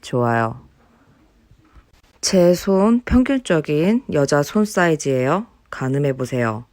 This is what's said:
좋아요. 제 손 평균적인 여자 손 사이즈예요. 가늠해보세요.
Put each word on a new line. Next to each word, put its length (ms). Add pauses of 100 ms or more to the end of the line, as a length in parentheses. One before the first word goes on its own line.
좋아요. 580 (1600)
제 320
손 480
평균적인 1000 (100)
여자 300
손 220
사이즈예요. 800 (240)
가늠해보세요. 1040